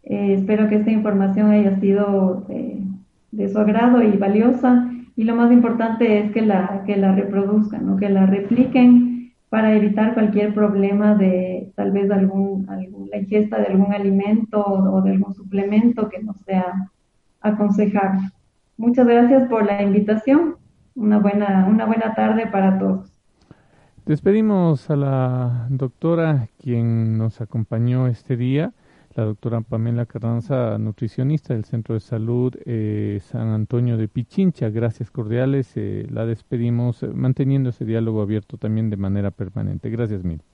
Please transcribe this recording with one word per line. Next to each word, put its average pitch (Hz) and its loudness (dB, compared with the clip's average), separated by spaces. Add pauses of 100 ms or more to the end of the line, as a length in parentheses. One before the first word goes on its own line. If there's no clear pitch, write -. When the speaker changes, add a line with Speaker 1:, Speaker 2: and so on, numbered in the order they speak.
Speaker 1:
Eh, 202 -2
espero 214 2
que 214 0
esta 214 2
información 208 2
haya 196 4
sido, 196 0
eh, - -8 (480)
de 202 -4
su 208 -4
agrado 226 4
y 208 4
valiosa. 240 2 (240)
Y 220 -2
lo 233 0
más 240 4
importante 226 4
es 208 -2
que 226 0
la, 196 0
que 202 -2
la 190 4
reproduzcan, 202 0
¿no? 196 0
Que 202 0
la 190 4
repliquen 247 4 (320)
para 220 2
evitar 214 2
cualquier 208 0
problema 208 2
de 185 0
tal 196 -4
vez 196 0
algún, 196 0
algún, 196 -12
la 208 -8
ingesta 208 0
de 208 0
algún 196 2
alimento 202 0
o, 190 0
o 190 2
de 196 2
algún 196 0
suplemento 208 0
que 185 -12
no 208 -10 (120)
sea 190 -4 (500)
aconsejable. 202 0 (540)
Muchas 240 4
gracias 240 6
por 226 0
la 202 0
invitación. 214 2 (400)
Una 208 2
buena, 196 2
una 220 4
buena 226 -2
tarde 220 0
para 190 2
todos. 190 -4 (920)
Speaker 2:
Despedimos 190 0
a 147 0
la 127 -2
doctora, 143 -2 (120)
quien 113 -2
nos 110 -4
acompañó 120 -2
este 123 -4
día, 135 -2 (420)
la 113 -4
doctora 110 -4
Pamela 117 -4
Carranza, 117 -4
nutricionista 123 -6
del 107 -6
Centro 113 -6
de 107 -4
Salud, 120 -4 (120)
eh, 104 -4
San - -8
Antonio 117 -2
de 110 -4
Pichincha. 135 -4
Gracias 113 -6
cordiales, 127 -4
eh, 104 -8
la 113 -6
despedimos, 120 -4
eh, - -8
manteniendo 131 -2
ese 117 -10
diálogo 110 -2
abierto 104 -6
también 110 -4
de 101 -6
manera 98 -4
permanente. 98 -8
Gracias 107 -6
mil. 82 -6 (120)